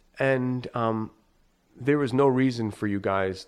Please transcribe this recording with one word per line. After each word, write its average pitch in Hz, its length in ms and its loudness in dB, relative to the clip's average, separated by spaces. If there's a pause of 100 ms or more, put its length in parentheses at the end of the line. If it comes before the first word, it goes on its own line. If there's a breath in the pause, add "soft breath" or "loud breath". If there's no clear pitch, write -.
(200)
And, 127 540 0
um, 113 380 -2 (680)
there 143 200 2
was 135 140 0
no 139 140 4
reason 123 440 2
for 107 160 -6
you 101 120 -2
guys 98 480 -2